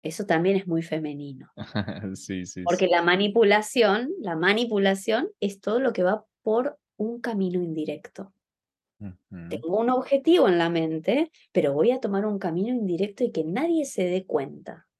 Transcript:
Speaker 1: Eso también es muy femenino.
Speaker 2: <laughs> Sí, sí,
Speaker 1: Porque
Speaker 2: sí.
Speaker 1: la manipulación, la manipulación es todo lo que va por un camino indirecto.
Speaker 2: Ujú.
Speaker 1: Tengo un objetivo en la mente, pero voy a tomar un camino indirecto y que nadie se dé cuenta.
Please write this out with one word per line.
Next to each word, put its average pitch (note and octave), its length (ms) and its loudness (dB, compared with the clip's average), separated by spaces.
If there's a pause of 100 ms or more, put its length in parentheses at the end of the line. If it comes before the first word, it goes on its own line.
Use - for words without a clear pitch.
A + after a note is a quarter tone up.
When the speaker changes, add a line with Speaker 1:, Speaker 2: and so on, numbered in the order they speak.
Speaker 1:
Eso D#3+ 240 -6
también F3 300 4
es F#3+ 100 -2
muy E3 160 0
femenino. D3 720 -8
Speaker 2:
<laughs> G2 600 -6
Sí, F#2 300 -8
sí, F#2 220 -6
Speaker 1:
Porque F#3 180 2
Speaker 2:
sí. - 0 -
Speaker 1:
la E3+ 160 4
manipulación, G#3 1160 4
la F3+ 160 -4
manipulación G#3 1040 0
es G3 200 -4
todo A3 200 -2
lo B3+ 120 0
que F#3 120 0
va G#3 200 0 (180)
por A#3+ 360 0 (180)
un A#3 240 -4
camino F#3+ 400 0
indirecto. D#3 720 -6 (680)
Speaker 2:
Ujú. G2+ 400 -14 (100)
Speaker 1:
Tengo F3 280 -4
un A#3 120 0
objetivo C4+ 580 4
en F3 80 4
la E3+ 140 2
mente, E3 600 0 (220)
pero D3 220 2
voy F3 160 4
a C4 100 -2
tomar G3+ 240 -2
un G#3 140 -2
camino F#3+ 320 -2
indirecto G3+ 540 -2
y A3 60 -2
que D#3+ 140 -4
nadie D4 400 0
se G3 200 -4
dé F#3 200 -2
cuenta. - 640 -6 (120)